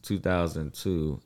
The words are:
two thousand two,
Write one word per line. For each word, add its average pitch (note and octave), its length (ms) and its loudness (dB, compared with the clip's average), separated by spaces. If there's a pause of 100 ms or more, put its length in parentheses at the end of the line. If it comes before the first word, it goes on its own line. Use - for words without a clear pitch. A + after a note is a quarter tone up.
two G2+ 160 -2
thousand E2 560 0
two, D#2 520 0